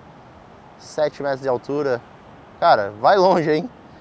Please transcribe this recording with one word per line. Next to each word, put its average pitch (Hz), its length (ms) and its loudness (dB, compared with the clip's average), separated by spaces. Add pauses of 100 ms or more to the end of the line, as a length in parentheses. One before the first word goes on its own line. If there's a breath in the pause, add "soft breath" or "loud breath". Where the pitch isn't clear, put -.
(760)
sete - 460 -6
metros 139 180 -4
de 135 60 -6
altura. 131 540 -4 (580)
Cara, 110 400 2
vai 160 180 4
longe, 180 320 2
hein? 254 200 -2 (320 loud breath)